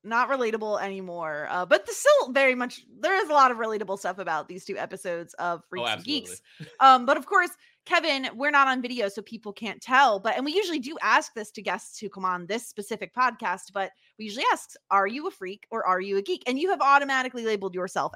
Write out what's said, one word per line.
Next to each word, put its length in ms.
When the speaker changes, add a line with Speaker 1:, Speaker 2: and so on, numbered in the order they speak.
Speaker 1:
Not 260
relatable 540
anymore, 640
uh, 160
but 240
still 440
very 200
much, 280
there 220
is 80
a 40
lot 160
of 100
relatable 380
stuff 220
about 300
these 160
two 120
episodes 580
of 260
Speaker 2:
Oh, 80
Speaker 1:
Freaks 200
and 100
Speaker 2:
absolutely. 360
Speaker 1:
Geeks. 120
Um, 240
but 100
of 100
course, 240
Kevin, 500
we're 160
not 160
on 140
video, 260
so 140
people 320
can't 280
tell, 380
but, 160
and 100
we 80
usually 260
do 220
ask 320
this 180
to 100
guests 360
who 120
come 160
on 220
this 200
specific 480
podcast, 580
but 180
we 60
usually 260
ask, 200
"Are 160
you 200
a 40
freak 400
or 160
are 140
you 160
a 40
geek?" 240
And 140
you 120
have 100
automatically 640
labeled 280
yourself 420